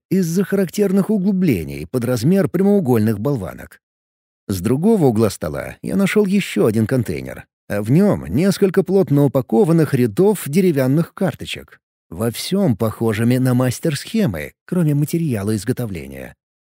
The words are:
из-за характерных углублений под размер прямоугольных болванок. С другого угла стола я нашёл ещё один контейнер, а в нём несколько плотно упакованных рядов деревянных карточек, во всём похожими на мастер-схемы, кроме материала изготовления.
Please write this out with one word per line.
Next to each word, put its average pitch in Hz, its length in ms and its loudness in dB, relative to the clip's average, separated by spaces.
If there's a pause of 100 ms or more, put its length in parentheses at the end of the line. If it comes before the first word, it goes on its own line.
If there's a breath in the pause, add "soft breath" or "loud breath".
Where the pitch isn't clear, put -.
(100)
из-за 185 340 0
характерных 196 640 0
углублений 160 760 0
под 123 180 -4
размер 135 440 2
прямоугольных 127 680 2
болванок. 101 640 -6 (640)
С 95 140 -4
другого 156 460 2
угла 110 240 2
стола 67 520 -10
я 64 140 -4
нашёл 196 300 2
ещё 190 400 0
один 110 200 2
контейнер, 69 600 -6 (220)
а 104 140 -4
в 110 80 -4
нём 143 360 2
несколько 185 580 2
плотно 147 400 2
упакованных 160 720 2
рядов 135 520 2
деревянных 147 680 2
карточек, - 640 -8 (300)
во 107 200 -2
всём 170 460 0
похожими 113 640 0
на 127 160 2
мастер-схемы, 127 1000 -2 (140)
кроме 165 280 0
материала 143 600 -2
изготовления. 92 800 -8 (420)